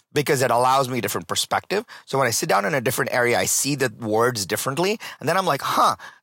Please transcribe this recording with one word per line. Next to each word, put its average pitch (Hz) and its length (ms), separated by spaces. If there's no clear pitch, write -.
because 143 280
it 123 80
allows 127 400
me 127 80
a - 20
different 101 260
perspective. 175 600
So - 140
when 135 80
I 117 60
sit - 140
down 196 200
in 175 80
a 131 80
different 123 320
area, 120 240
I 95 80
see - 280
the 135 240
words 113 460
differently. 170 560
And - 80
then 170 120
I'm 185 80
like, 139 160
"Huh, 208 340